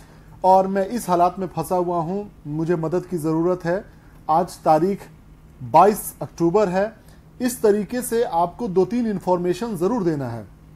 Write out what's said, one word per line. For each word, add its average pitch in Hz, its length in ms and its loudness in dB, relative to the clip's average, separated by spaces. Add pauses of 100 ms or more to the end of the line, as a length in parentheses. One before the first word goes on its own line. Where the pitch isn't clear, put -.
(440)
और 190 240 6
मैं 190 200 0
इस 233 220 -6
हालात 175 300 2
में 190 80 -6
फंसा 165 280 -4
हुआ 180 220 0
हूँ, 190 340 -6 (160)
मुझे 156 280 -2
मदद 160 300 -2
की 180 120 -6
ज़रूरत 165 480 -2
है। 180 200 -2 (440)
आज 165 300 0
तारीख 175 400 2 (640)
बाईस 170 580 4
अक्टूबर 170 480 0
है। 196 260 -2 (460)
इस 247 200 -4
तरीके 214 400 0
से 233 220 -2
आपको 175 440 -2
दो 185 180 2
तीन 233 220 -2
इन्फॉर्मेशन 180 680 -2
ज़रूर 190 280 -2
देना 147 260 -2
है। 113 180 -12 (280)